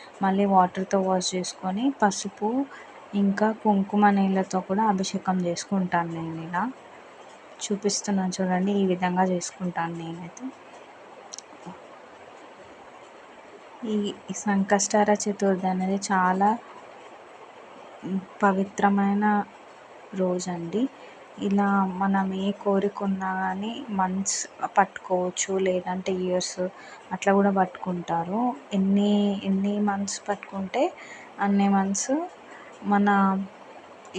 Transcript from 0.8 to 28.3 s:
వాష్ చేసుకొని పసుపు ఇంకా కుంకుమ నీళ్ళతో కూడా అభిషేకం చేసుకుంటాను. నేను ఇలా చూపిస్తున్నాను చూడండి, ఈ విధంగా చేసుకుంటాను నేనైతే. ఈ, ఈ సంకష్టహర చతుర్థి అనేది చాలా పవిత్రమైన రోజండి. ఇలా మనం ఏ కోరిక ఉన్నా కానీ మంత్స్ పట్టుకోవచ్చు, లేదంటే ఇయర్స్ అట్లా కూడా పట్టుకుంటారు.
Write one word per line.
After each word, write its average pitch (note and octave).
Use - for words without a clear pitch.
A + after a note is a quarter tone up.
వాష్ F#3
చేసుకొని F#3+
పసుపు G#3
ఇంకా G3+
కుంకుమ G#3
నీళ్ళతో F#3+
కూడా G3+
అభిషేకం F#3+
చేసుకుంటాను. F3
నేను E3
ఇలా F3
చూపిస్తున్నాను G3
చూడండి, F#3
ఈ -
విధంగా F3+
చేసుకుంటాను F3
నేనైతే. E3+
ఈ, -
ఈ -
సంకష్టహర G#3
చతుర్థి G3
అనేది F#3
చాలా F#3
పవిత్రమైన G3+
రోజండి. F3+
ఇలా G3+
మనం G3
ఏ -
కోరిక G3+
ఉన్నా F#3+
కానీ F#3+
మంత్స్ F#3
పట్టుకోవచ్చు, F3+
లేదంటే F#3
ఇయర్స్ F3+
అట్లా G3
కూడా G3+
పట్టుకుంటారు. F3+